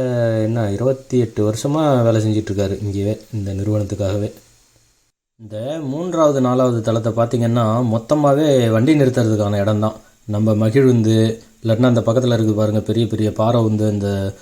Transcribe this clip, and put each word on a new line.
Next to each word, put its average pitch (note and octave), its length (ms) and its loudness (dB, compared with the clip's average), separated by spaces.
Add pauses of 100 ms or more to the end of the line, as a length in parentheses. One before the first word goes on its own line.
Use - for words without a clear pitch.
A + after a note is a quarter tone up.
(420)
என்ன, A2 280 -2
இருபத்தி B2+ 480 -2
எட்டு A2+ 260 -2
வருஷமா C#3 580 0
வேலை A2+ 180 2
செஞ்சுட்டு G#2+ 300 -2
இருக்காரு G2 320 -2
இங்கேயே, G2+ 360 -4 (140)
இந்த G2 200 -6
நிறுவனத்துக்காகவே. G2+ 760 -4 (1080)
இந்த A2+ 460 -10
மூன்றாவது, D3+ 580 0
நாலாவது B2+ 400 2
தளத்தை A2 320 -2
பார்த்தீங்கன்னா, A#2 720 0
மொத்தமாவே C#3 840 2
வண்டி C3 280 4
நிறுத்துறதுக்கான A2 600 0
இடம் G#2 200 0
தான். G#2+ 160 -2 (280)
நம்ம G#2+ 300 0
மகிழுந்து, A2+ 880 2 (200)
இல்லாட்டினா A2+ 220 0
அந்த A#2+ 160 2
பக்கத்துல A#2+ 320 0
இருக்கு A2 200 0
பாருங்க, G#2+ 280 0
பெரிய A2 260 -2
பெரிய G#2+ 260 -2
பாறை A#2 280 0
உந்து, G#2+ 280 0
இந்த, G2+ 540 -4